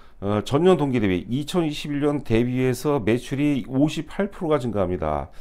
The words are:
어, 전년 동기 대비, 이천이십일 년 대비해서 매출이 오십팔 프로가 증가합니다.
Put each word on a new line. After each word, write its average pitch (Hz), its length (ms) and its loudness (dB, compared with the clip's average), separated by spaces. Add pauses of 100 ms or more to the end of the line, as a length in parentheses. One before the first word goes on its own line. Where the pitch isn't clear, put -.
(200)
어, 104 260 0
전년 170 320 4
동기 135 220 0
대비, 92 280 2
이천이십일 147 720 -2
년 - 240 0
대비해서 123 760 2
매출이 123 680 0
오십팔 151 600 0
프로가 156 280 0
증가합니다. 90 720 -2 (120)